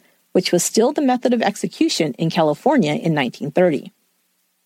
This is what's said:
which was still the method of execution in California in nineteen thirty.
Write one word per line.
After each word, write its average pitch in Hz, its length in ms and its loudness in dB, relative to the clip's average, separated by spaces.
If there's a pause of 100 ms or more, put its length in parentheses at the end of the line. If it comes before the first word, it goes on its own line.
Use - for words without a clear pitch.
(340)
which 185 180 0
was 175 120 2
still 240 280 2
the 311 100 -2
method 254 320 0
of 226 80 0
execution 196 800 -2
in 160 100 0
California 160 640 2
in 160 220 -2
nineteen 139 340 -4
thirty. 160 420 0 (760)